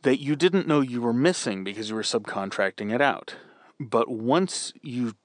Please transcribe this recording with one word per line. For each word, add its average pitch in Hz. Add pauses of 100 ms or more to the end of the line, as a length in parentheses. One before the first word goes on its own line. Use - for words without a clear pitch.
that 135
you 143
didn't 175
know 147
you 120
were 117
missing 123
because 104
you 110
were 107
subcontracting 101
it 123
out. - (440)
But 117
once 131
you 120 (100)